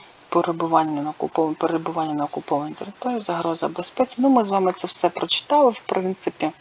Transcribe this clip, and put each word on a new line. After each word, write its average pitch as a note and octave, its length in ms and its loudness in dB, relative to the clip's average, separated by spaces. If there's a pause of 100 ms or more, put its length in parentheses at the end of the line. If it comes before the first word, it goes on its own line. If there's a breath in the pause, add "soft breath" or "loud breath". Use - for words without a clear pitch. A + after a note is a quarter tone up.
(280 loud breath)
перебування E3 760 0
на D3+ 80 -4
окупов-, D#3 440 -2
перебування E3 600 -2
на D3 100 -2
окупованій D3+ 500 -4
території, A#3 460 -6
загроза E3+ 480 -2
безпеці. F3 500 -4
Ну, C4+ 100 4
ми B3 160 6
з G3 60 -4
вами F#3+ 220 2
це - 140 -8
все - 220 0
прочитали, C4+ 600 2
в G#3+ 80 -2
принципі. F#3 720 -2 (100)